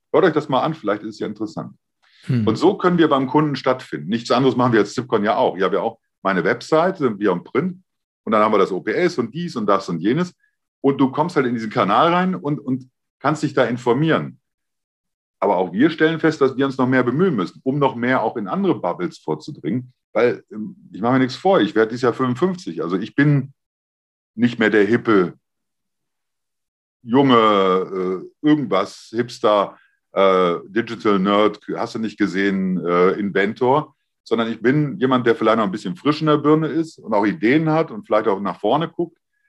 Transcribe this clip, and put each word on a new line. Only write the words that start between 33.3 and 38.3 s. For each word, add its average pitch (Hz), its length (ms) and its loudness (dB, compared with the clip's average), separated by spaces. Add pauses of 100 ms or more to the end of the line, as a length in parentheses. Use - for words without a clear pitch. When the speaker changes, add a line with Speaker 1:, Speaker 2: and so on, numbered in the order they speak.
Speaker 1:
sondern 113 260 -2
ich 113 120 -10
bin 135 380 0
jemand, 123 280 0
der 113 80 4
vielleicht 110 220 2
noch 110 80 0
ein 95 60 -4
bisschen 92 260 -8
frisch 147 240 -2
in 156 60 0
der 151 100 4
Birne 156 300 2
ist 160 300 -6
und - 160 -8
auch 104 120 2
Ideen 113 440 0
hat 156 220 0
und 107 140 -12
vielleicht 110 220 0
auch 98 120 0